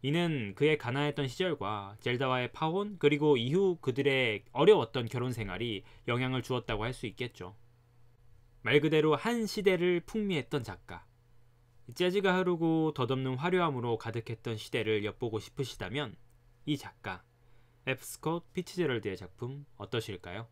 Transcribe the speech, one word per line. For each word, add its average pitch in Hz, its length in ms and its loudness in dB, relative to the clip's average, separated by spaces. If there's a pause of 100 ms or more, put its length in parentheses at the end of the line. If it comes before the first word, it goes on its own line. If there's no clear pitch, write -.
이는 143 520 0
그의 151 220 4
가난했던 143 520 -2
시절과 107 720 -4
젤다와의 123 520 0
파혼, 190 460 -2
그리고 147 400 6
이후 170 420 2
그들의 131 720 0
어려웠던 135 540 6
결혼 123 260 -2
생활이 107 500 -4 (260)
영향을 127 340 0
주었다고 117 420 -2
할 123 80 -4
수 - 140 -10
있겠죠. 98 500 -10 (1040)
말 131 200 6
그대로 156 360 4
한 226 300 0
시대를 180 540 2
풍미했던 170 640 -2
작가. 90 440 -12 (880)
재즈가 180 420 2
흐르고 160 560 2
덧없는 131 440 0
화려함으로 143 600 0
가득했던 113 600 -6
시대를 107 480 -2
엿보고 107 320 -4
싶으시다면 120 800 -6 (500)
이 147 100 0
작가, - 480 -10 (640)
F 131 180 -4
스콧 - 480 -6
피츠제럴드의 127 640 -2
작품 127 480 -12 (140)
어떠실까요? 104 720 -6